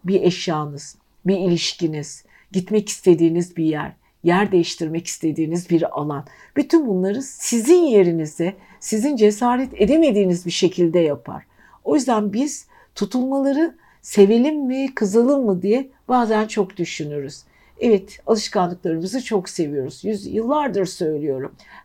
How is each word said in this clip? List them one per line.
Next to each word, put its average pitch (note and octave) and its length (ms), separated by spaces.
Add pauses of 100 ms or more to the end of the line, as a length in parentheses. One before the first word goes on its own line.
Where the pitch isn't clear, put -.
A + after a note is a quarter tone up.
bir F#3 180
eşyanız, D3+ 760 (280)
bir F#3+ 120
ilişkiniz, E3 840 (280)
gitmek G3+ 380
istediğiniz E3+ 680
bir E3 60
yer, D3+ 300 (300)
yer F#3+ 280
değiştirmek E3+ 560
istediğiniz D#3+ 600
bir D#3+ 300
alan. D3 260 (320)
Bütün D4 300
bunları G3 340
sizin C4+ 600
yerinize, F3 760 (240)
sizin B3 360
cesaret A#3+ 640
edemediğiniz G#3 640
bir E3+ 60
şekilde F3 480
yapar. - 440 (400)
O D4+ 120
yüzden A3+ 380
biz C4+ 340 (280)
tutulmaları C4+ 840 (240)
sevelim A#3+ 640
mi, C4+ 300
kızalım A#3+ 500
mı F#3 160
diye A#3 280 (180)
bazen A3 400
çok G3 300
düşünürüz. D3 680 (360)
Evet, G#3 480
alışkanlıklarımızı F#3 960
çok F#3 260
seviyoruz. D3 540
Yüz, G3+ 240
yıllardır A3+ 580
söylüyorum. D3 720 (300)